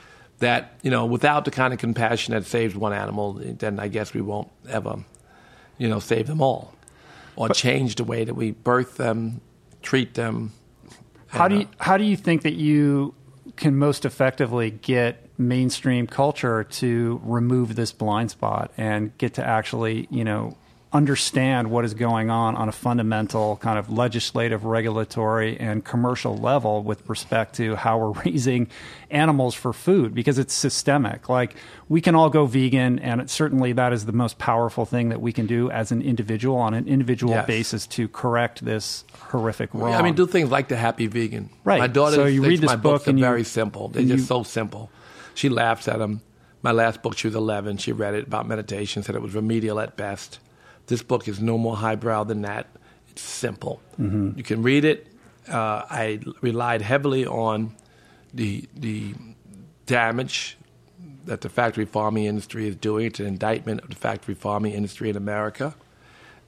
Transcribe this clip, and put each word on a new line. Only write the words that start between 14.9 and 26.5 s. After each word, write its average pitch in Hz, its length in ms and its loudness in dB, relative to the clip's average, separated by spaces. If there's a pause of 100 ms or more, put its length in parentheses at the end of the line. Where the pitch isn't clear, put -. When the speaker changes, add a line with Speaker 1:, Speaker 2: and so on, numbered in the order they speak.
Speaker 2:
mainstream 123 680 0
culture 123 580 0
to 117 580 -2
remove 120 520 2
this 113 180 -2
blind 107 380 2
spot - 460 -2
and 107 400 -2
get 120 180 -2
to 123 100 -2
actually, 113 640 0
you 120 140 -2
know, 110 340 -2 (340)
understand 135 800 2
what 120 160 2
is 107 80 -2
going 113 380 0
on 113 240 2
on 117 120 -2
a 107 40 -2
fundamental 110 840 0
kind 107 200 0
of 104 140 -4
legislative, 117 760 0
regulatory, 110 920 0
and 107 260 -4
commercial 120 500 -2
level 110 460 0